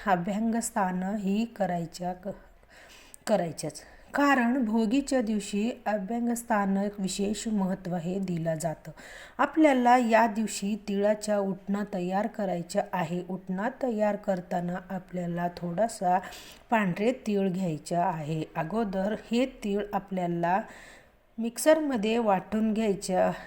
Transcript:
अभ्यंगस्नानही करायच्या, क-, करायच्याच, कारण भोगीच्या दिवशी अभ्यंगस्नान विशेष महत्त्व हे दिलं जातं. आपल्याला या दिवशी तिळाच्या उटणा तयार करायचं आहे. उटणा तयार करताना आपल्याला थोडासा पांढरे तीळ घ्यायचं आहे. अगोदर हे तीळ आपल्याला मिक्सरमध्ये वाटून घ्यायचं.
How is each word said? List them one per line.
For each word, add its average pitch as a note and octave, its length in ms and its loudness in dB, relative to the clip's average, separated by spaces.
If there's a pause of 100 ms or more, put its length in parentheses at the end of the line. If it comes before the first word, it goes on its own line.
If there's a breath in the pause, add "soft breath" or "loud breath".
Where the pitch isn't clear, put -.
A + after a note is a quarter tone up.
अभ्यंगस्नानही G3+ 1400 0
करायच्या, F3 680 -4
क-, F#3 160 -10 (1000 loud breath)
करायच्याच, E3+ 540 -2 (340 loud breath)
कारण C4 500 4
भोगीच्या A#3 560 2
दिवशी G#3 500 0 (160)
अभ्यंगस्नान G#3 1000 0 (100)
विशेष G3+ 500 -2
महत्त्व F#3 480 -2
हे F3+ 220 -4
दिलं E3 360 -2
जातं. D#3 380 -6 (460 loud breath)
आपल्याला C4 580 6
या A3+ 300 6
दिवशी G#3 640 -2
तिळाच्या G#3 500 2
उटणा G3 460 -2 (100)
तयार F#3 320 0
करायचं F#3+ 540 -4 (120)
आहे. F3 380 -2
उटणा F#3 380 -4 (140)
तयार G#3+ 340 0
करताना F3+ 600 -2 (140)
आपल्याला F3 680 -4
थोडासा F3+ 640 0 (520 loud breath)
पांढरे G#3 420 2
तीळ G3+ 380 0
घ्यायचं E3+ 480 -2
आहे. D#3+ 460 -2 (120)
अगोदर G3 580 -2 (180)
हे B3 140 2
तीळ G#3 340 -2 (120)
आपल्याला F3+ 680 0 (800 loud breath)
मिक्सरमध्ये A#3 800 2
वाटून G#3+ 540 2
घ्यायचं. F#3+ 580 2 (160 loud breath)